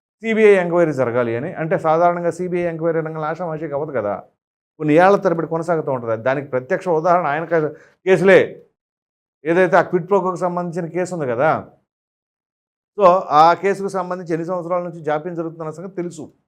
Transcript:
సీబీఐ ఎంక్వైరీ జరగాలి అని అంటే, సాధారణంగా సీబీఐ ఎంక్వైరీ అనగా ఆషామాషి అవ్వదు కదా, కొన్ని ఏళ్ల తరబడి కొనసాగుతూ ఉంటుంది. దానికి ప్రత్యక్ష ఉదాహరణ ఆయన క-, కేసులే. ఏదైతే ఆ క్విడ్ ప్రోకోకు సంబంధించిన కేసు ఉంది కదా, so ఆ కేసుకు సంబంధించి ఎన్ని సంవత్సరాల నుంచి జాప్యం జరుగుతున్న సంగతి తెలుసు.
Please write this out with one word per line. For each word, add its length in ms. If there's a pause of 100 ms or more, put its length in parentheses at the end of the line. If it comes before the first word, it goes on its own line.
(220)
సీబీఐ 320
ఎంక్వైరీ 380
జరగాలి 440
అని 180
అంటే, 240
సాధారణంగా 520
సీబీఐ 320
ఎంక్వైరీ 360
అనగా 280
ఆషామాషి 460
అవ్వదు 180
కదా, 320 (560)
కొన్ని 160
ఏళ్ల 220
తరబడి 300
కొనసాగుతూ 460
ఉంటుంది. 240
దానికి 300
ప్రత్యక్ష 420
ఉదాహరణ 380
ఆయన 180
క-, 280 (340)
కేసులే. 560 (800)
ఏదైతే 320
ఆ 60
క్విడ్ 260
ప్రోకోకు 280
సంబంధించిన 500
కేసు 280
ఉంది 120
కదా, 400 (1300)
so 80 (220)
ఆ 260
కేసుకు 340
సంబంధించి 440
ఎన్ని 140
సంవత్సరాల 360
నుంచి 200
జాప్యం 320
జరుగుతున్న 360
సంగతి 260
తెలుసు. 360 (160)